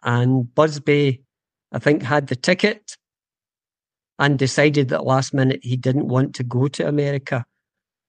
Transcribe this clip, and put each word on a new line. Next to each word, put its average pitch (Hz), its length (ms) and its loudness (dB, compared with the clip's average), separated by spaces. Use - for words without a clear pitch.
and 123 520 0
Busby, 147 680 0
I - 60 -6
think, 147 240 2
had 143 260 -2
the 127 80 -4
ticket - 600 -2
and 143 200 2
decided 143 520 2
that 78 140 -2
last 131 300 0
minute 131 300 0
he 123 120 -4
didn't 131 300 -2
want 131 300 0
to 131 80 -6
go 123 240 -2
to 160 180 -4
America. 143 580 -4